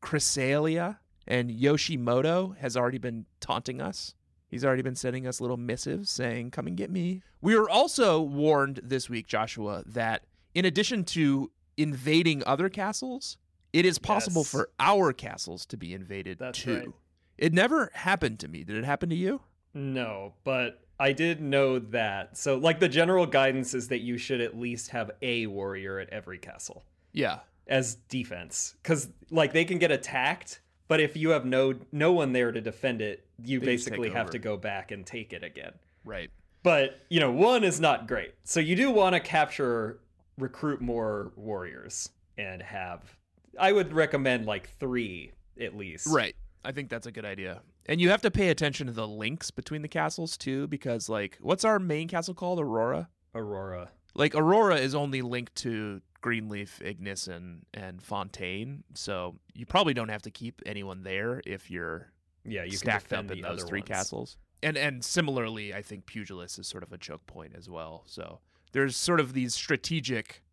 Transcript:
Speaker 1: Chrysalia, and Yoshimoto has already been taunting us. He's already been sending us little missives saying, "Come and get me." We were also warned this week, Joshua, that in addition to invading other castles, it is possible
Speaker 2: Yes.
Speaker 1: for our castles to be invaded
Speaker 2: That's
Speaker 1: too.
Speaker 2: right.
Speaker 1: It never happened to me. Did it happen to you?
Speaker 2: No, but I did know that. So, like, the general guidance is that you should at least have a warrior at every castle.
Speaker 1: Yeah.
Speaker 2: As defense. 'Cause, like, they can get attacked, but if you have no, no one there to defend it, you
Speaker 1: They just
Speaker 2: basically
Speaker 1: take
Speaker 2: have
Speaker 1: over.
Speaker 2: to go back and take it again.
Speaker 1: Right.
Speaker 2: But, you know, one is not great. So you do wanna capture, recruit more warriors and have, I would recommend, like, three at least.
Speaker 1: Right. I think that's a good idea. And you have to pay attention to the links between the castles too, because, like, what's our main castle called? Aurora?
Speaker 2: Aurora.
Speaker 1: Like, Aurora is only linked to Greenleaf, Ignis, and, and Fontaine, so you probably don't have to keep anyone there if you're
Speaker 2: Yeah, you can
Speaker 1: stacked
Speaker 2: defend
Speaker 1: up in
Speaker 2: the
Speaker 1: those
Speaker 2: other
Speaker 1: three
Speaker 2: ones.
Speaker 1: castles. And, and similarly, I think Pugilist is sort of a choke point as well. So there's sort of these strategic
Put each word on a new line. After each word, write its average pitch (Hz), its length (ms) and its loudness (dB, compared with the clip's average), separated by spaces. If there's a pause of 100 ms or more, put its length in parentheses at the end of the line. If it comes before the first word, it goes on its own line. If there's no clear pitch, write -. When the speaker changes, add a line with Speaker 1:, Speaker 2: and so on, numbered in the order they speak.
Speaker 1:
Chrysalia, 156 960 2 (280)
and 123 220 2
Yoshimoto 143 1080 4
has 131 180 -4
already 123 220 2
been 117 280 -6 (140)
taunting - 420 -2
us. - 340 -8 (320)
He's 123 160 -6
already 131 180 4
been 127 140 -2
sending 127 300 -4
us 127 160 -6
little 123 160 -2
missives 139 540 -4
saying, 120 400 -2
"Come - 160 -6
and 175 100 -4
get 190 140 -4
me." 185 300 -2 (200)
We 208 160 6
were 214 120 6
also 208 520 6
warned 143 640 4
this 127 260 -2
week, 117 180 -4
Joshua, 107 600 -2
that 113 380 -2 (280)
in 175 120 2
addition 202 400 2
to 139 460 2 (240)
invading 151 680 2
other 147 240 2
castles, 214 680 -6 (360)
it 175 120 6
is 180 120 4
possible 202 440 2
Speaker 2:
Yes. - 100 -2
Speaker 1:
for - 180 0 (100)
our 185 320 6
castles 90 560 -8
to - 100 -10
be 85 160 -8
invaded 95 460 -8
Speaker 2:
That's 127 200 -8
Speaker 1:
too. 120 180 -2
Speaker 2:
right. 123 100 -8 (500)
Speaker 1:
It 165 140 4
never 233 440 4
happened 165 460 0
to 76 60 -10
me. 78 160 -10
Did 101 140 -4
it 117 80 -2
happen 143 240 0
to 165 60 0
you? 185 260 -2 (320)
Speaker 2:
No, 120 600 -4 (100)
but 127 420 -2 (140)
I 139 140 4
did 156 280 0
know 139 380 4
that. 107 580 -4
So, 139 200 2
like, 160 220 4
the 180 100 6
general 170 360 6
guidance 135 480 4
is 120 140 -2
that 123 140 0
you 120 180 -4
should 127 200 -2
at 120 160 -2
least 120 360 -6
have 113 180 -4 (140)
a 117 240 0
warrior 98 520 -4
at 95 120 -10
every 90 260 -10
castle. - 460 -16 (280)
Speaker 1:
Yeah. 117 280 -2 (260)
Speaker 2:
As 127 300 0
defense. - 880 -8
'Cause, 151 260 0 (220)
like, 160 220 4
they 165 120 6
can 175 140 -2
get 170 120 6
attacked, 139 680 -2 (260)
but 156 120 4
if 147 180 2
you 156 120 2
have 147 160 6
no, 131 280 4 (180)
no 151 200 4
one 151 220 4
there 123 180 4
to 113 100 -2
defend 113 400 -2
it, 104 240 -6 (180)
you 131 160 0
Speaker 1:
They 123 180 2
just 120 100 -4
Speaker 2:
basically 113 220 -2
Speaker 1:
take 113 80 -2
Speaker 2:
have 110 100 0
Speaker 1:
over. 87 60 -8
Speaker 2:
to 120 60 -4
go 107 180 -4
back 98 340 -6
and 98 140 -12
take 113 280 -12
it 85 100 -10
again. 73 300 -12 (320)
Speaker 1:
Right. 95 240 -10 (320)
Speaker 2:
But, 147 380 4 (100)
you 170 100 4
know, 139 120 4
one 220 320 6
is 160 160 2
not 143 280 4
great. 110 360 -4
So - 160 0
you 160 160 4
do 262 160 4
wanna 185 280 6
capture, 123 800 0 (380)
recruit 135 440 -4
more 110 540 -2
warriors 90 720 -8 (280)
and 92 240 -8
have, 90 560 -10 (420)
I 190 120 8
would 185 220 4
recommend, 135 520 4
like, 104 320 -4
three 113 540 -4 (280)
at 113 160 -6
least. 95 320 -8
Speaker 1:
Right. 131 280 2 (300)
I 131 60 -6
think 135 180 -8
that's 117 180 -6
a 117 40 -12
good 107 140 -10
idea. 95 360 -8 (240)
And 165 140 0
you 175 100 8
have 202 120 4
to 208 100 2
pay 190 180 4
attention 143 380 0
to 120 60 -6
the 113 140 -4
links 107 440 -6
between 151 300 -8
the 151 80 -8
castles 165 480 -4
too, 135 300 -4
because, 131 420 -4
like, 104 320 -2
what's 185 240 0
our 220 140 4
main 165 280 -2
castle 175 260 -4
called? 180 280 -2
Aurora? 131 480 0 (260)
Speaker 2:
Aurora. 95 560 -8 (240)
Speaker 1:
Like, 147 200 2
Aurora 180 420 6
is 135 180 0
only 139 260 -2
linked 123 340 -6
to 107 460 -4 (200)
Greenleaf, 107 600 -4
Ignis, 98 460 -8
and, 87 460 -12
and 92 280 -12
Fontaine, 101 920 -6
so 90 420 -6 (180)
you 117 120 -12
probably 180 280 4
don't 117 140 -2
have 107 140 -6
to 107 100 -12
keep - 340 -12
anyone 98 380 -8
there 101 420 -4
if - 240 -10
you're 85 440 -8 (320)
Speaker 2:
Yeah, 104 180 -6
you 90 80 -8
can 98 80 -4
Speaker 1:
stacked 104 300 0
Speaker 2:
defend 101 220 -4
Speaker 1:
up 92 40 -6
in 87 60 -10
Speaker 2:
the 87 80 -8
Speaker 1:
those 87 140 -8
Speaker 2:
other 87 40 -10
Speaker 1:
three 98 140 -4
Speaker 2:
ones. - 80 -12
Speaker 1:
castles. - 480 -6 (260)
And, 151 140 -2
and 139 260 -2
similarly, 113 720 -2
I 101 80 -8
think 101 240 -14
Pugilist 92 540 -12
is 92 80 -10
sort 95 160 -10
of 87 100 -18
a 98 40 -16
choke - 300 -14
point 80 300 -18
as 87 120 -18
well. 80 360 -12
So 82 340 -14 (320)
there's 135 240 2
sort 170 240 2
of 131 140 0
these 127 200 -2
strategic 135 880 -4 (100)